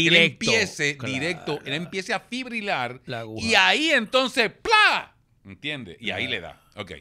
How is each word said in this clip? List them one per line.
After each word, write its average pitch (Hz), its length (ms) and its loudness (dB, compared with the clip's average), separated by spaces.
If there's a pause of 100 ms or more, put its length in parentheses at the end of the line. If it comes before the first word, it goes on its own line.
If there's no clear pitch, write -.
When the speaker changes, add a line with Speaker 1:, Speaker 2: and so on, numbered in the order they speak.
Speaker 1:
él 160 60 4
Speaker 2:
Directo. 165 380 4
Speaker 1:
empiece 156 460 0
Speaker 2:
Claro. 131 160 -6
Speaker 1:
directo, 151 520 -4
él 135 80 -6
empiece 180 400 -6
a 190 60 -2
fibrilar 202 840 -6
Speaker 2:
La 117 160 -8
aguja. 110 240 -8
Speaker 1:
y 226 100 4
ahí 202 360 4
entonces, 247 600 2
¡pla! 403 640 2 (300)
¿Entiendes? 101 540 -10
Y 107 120 -6
ahí 104 160 -2
Speaker 2:
Claro. 127 40 -4
Speaker 1:
le 104 100 -2
da. 76 200 -14 (140)
Ok. 101 260 -10